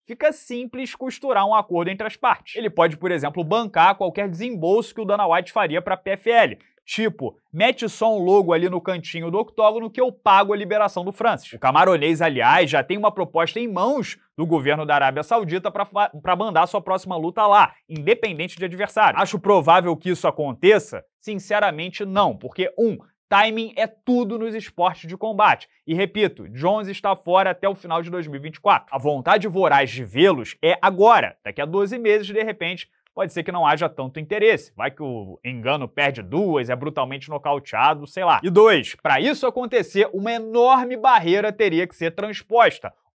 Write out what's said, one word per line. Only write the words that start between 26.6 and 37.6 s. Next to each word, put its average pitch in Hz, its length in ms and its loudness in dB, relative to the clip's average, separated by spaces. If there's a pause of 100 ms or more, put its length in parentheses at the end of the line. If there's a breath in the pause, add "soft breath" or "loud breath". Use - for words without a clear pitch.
está 196 260 -2
fora 185 360 2
até 180 180 -2
o 196 60 -4
final 170 260 -6
de 170 80 -10
dois 175 180 -8
mil 143 140 -12
e - 20 -16
vinte 156 140 -14
e - 60 -20
quatro. 196 280 2
A 135 60 -6
vontade 147 500 0
voraz 151 440 2
de 120 160 -12
vê-los 131 580 0
é 170 160 2
agora. 196 640 4
Daqui 104 160 -10
a 147 60 -4
doze 196 320 -4
meses, 214 300 2
de 208 140 -2
repente, 185 460 -8 (240)
pode 185 200 -6
ser 170 100 -6
que 160 80 -8
não 170 160 0
haja 151 220 2
tanto 131 320 -10
interesse. 208 560 0
Vai 127 160 -6
que 151 100 -16
o 113 420 -10
Ngannou 127 440 -4
perde 139 340 -2
duas, 135 480 -2
é 123 60 -4
brutalmente 135 520 -8
nocauteado, 143 800 -2